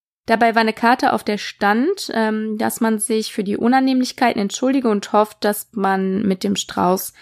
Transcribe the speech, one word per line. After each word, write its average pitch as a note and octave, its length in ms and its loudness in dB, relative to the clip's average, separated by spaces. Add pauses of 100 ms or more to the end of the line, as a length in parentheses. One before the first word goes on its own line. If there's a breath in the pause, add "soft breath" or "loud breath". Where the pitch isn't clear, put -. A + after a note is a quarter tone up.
(260)
Dabei A3+ 280 2
war A3+ 60 4
eine A3 140 2
Karte, B3 380 2
auf A3 120 -2
der G#3 140 -2
stand, A#3 760 0
ähm, A3 440 -2
dass A3+ 240 -2
man A3 180 2
sich A3 340 -2
für A3 100 -4
die G3 140 -2
Unannehmlichkeiten B3+ 840 2
entschuldige B3+ 480 0
und G3+ 240 -2
hofft, G#3+ 320 0
dass G#3 280 -2
man F#3+ 500 0
mit F#3+ 220 -2
dem G3+ 120 0
Strauß - 640 -2